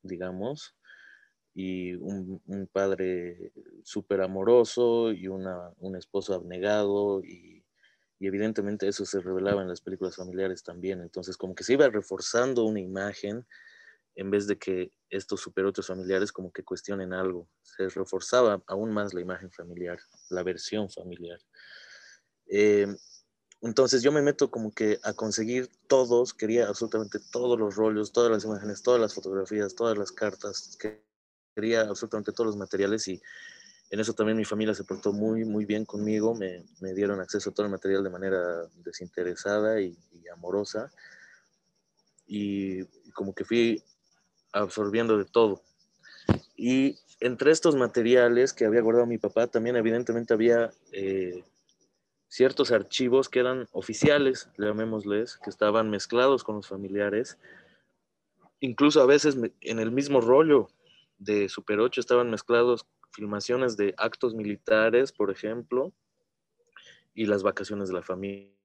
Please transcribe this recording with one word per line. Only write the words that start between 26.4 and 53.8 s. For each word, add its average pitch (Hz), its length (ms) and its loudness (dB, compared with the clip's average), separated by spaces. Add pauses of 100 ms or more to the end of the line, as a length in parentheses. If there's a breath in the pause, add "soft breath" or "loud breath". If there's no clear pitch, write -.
absolutamente 110 520 -4 (120)
todos 120 280 0
los 104 160 -2
rollos, 107 380 0
todas 117 180 4
las 107 140 0
imágenes, 104 360 -6
todas 123 200 4
las 107 120 0
fotografías, 98 640 -4
todas 113 220 0
las 101 140 -6
cartas, - 680 -8
que-, 107 240 -10 (520)
quería 113 260 2
absolutamente 104 500 -4
todos 113 160 -2
los 104 100 -4
materiales 98 520 -2
y 90 120 -8 (680 loud breath)
en 104 100 -6
eso 110 140 -2
también 110 240 0
mi 107 80 -2
familia 107 280 -2
se 98 120 -8
portó 101 260 -4
muy, 110 320 -2
muy 107 220 -2
bien 107 180 -2
conmigo, 107 520 -2
me, 92 280 -10 (160)
me 95 140 -8
dieron 98 260 -2
acceso 95 300 -6
a - 40 -12
todo 104 120 -2
el 101 60 -4
material 98 320 -2
de 95 60 -4
manera 92 300 -2 (360)
desinteresada 90 1080 -4
y, 87 160 -6 (140)
y 87 180 -20
amorosa 98 600 -6 (1400 loud breath)
y 98 580 -6 (260)
como 98 220 -8
que - 100 -8
fui 117 400 2 (680)
absorbiendo 104 640 0
de 98 80 0
todo. 110 380 2 (920 loud breath)
Y 131 420 2 (220)
entre 127 320 4
estos 156 240 6
materiales 120 800 6
que 117 120 2
había 110 160 6
guardado 117 240 4
mi 117 120 -2
papá, 113 300 0
también 120 280 0
evidentemente 117 580 0
había, 117 380 4 (220)
eh, 95 500 -4 (880)
ciertos 131 400 4
archivos 123 560 2
que - 120 0
eran 127 320 0
oficiales, 135 840 2